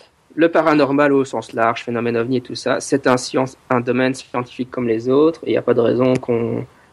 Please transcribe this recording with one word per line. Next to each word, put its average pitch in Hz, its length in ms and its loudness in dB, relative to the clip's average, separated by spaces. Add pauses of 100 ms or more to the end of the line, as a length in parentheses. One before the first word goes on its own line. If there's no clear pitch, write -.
(360)
le 160 140 4
paranormal 147 640 2
au 139 120 2
sens 120 280 -8
large, 117 300 0
phénomène 117 340 -2
ovni 120 200 -2
et 120 40 -2
tout 123 140 -12
ça, 123 240 -2
c'est - 260 -2
un 127 120 4
science, 131 380 -4 (140)
un 127 120 2
domaine 127 340 0
scientifique 123 560 -10
comme 123 160 -4
les 117 200 -2
autres, 151 360 2
et - 60 -4
il - 20 -2
n'y - 60 2
a - 40 0
pas 120 140 0
de - 60 2
raison 123 340 2
qu'on, 117 500 -4 (280)